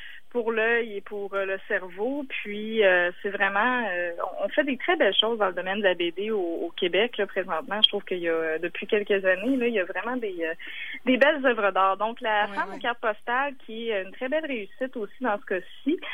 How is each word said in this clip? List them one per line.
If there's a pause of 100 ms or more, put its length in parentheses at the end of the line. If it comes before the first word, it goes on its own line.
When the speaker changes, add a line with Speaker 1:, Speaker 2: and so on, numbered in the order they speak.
(300)
Speaker 1:
pour
l'œil
et
pour,
euh,
le
cerveau.
Puis,
euh, (100)
c'est
vraiment,
euh, (280)
on,
on
fait
des
très
belles
choses
dans
le
domaine
de
la
B (120)
D
au,
au
Québec,
là,
présentement.
Je
trouve
qu'il
y
a,
euh,
depuis
quelques
années,
là,
il
y
a
vraiment
des,
euh, (500)
des
belles
œuvres
d'art.
Donc,
La
Speaker 2:
Ouais,
Speaker 1:
femme
Speaker 2:
ouais.
Speaker 1:
aux
cartes
postales, (140)
qui
est
une
très
belle
réussite
aussi
dans
ce
cas-ci, (140)